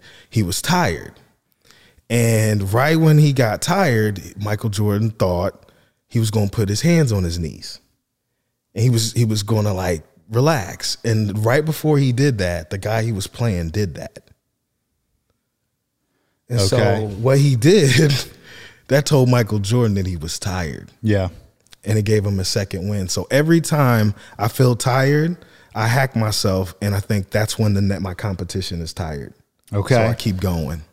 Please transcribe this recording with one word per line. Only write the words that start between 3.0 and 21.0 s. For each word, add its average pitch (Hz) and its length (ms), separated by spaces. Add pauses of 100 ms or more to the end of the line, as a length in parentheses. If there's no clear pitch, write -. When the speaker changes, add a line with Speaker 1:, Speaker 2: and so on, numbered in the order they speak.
Speaker 1:
he 147 120
got 123 300
tired, 117 580 (160)
Michael 104 340
Jordan 104 420
thought 92 600 (380)
he 117 100
was 110 100
gonna 104 200
put 104 180
his 104 140
hands 160 320
on 95 100
his 85 160
knees. 71 400 (960)
And 113 80
he 127 60
was, 113 240
he 117 100
was 107 200
gonna, 104 300
like, 90 300 (260)
relax. 120 760
And 107 400
right 139 180
before 156 360
he 131 120
did 123 280
that, 87 300
the 101 80
guy 110 260
he 113 100
was 95 140
playing 90 420
did 92 260
that. - 340 (2250)
And 120 100
Speaker 2:
Okay. 98 80
Speaker 1:
so 107 400 (140)
what 131 180
he 139 160
did, 143 560 (440)
<laughs> - 320
that 143 180
told 131 240
Michael 110 300
Jordan 110 360
that 92 120
he 90 100
was 80 220
tired. 92 520 (100)